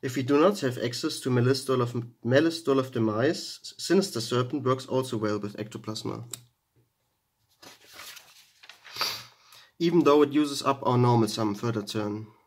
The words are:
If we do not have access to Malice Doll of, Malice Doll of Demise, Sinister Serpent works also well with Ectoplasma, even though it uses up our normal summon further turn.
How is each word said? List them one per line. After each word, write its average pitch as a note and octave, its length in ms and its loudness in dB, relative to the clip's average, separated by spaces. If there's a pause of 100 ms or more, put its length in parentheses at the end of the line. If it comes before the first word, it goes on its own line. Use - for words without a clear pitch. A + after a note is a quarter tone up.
If C3 140 -6
we C#3 60 -2
do C#3 160 2
not G3 220 4
have B2+ 160 -2
access - 440 -6
to C3 100 -4
Malice B2+ 340 2
Doll B2+ 160 0
of, A#2+ 160 -4 (260)
Malice D#3+ 380 2
Doll C3+ 180 2
of B2+ 140 -2
Demise, A2+ 680 -2 (180)
Sinister F#3+ 420 0
Serpent B2 420 -2
works B2+ 220 0
also C3 320 -2
well G#2+ 220 -2
with G#2 180 -8
Ectoplasma, A2 680 -10 (3500)
even E3+ 260 4
though D3 160 8
it C#3 140 4
uses C#3+ 280 0
up C3 200 0
our B2 160 2
normal A#2+ 300 4
summon G#2 260 -2
further A2+ 280 -4
turn. G#2+ 440 -6 (200)